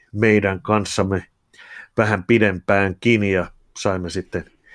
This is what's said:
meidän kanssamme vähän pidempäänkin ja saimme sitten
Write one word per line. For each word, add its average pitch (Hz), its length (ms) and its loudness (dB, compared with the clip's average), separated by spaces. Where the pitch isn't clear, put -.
meidän 101 480 2
kanssamme 98 640 -2
vähän 107 260 0
pidempäänkin 101 1000 2
ja 95 220 0
saimme 92 300 -4
sitten 87 360 -8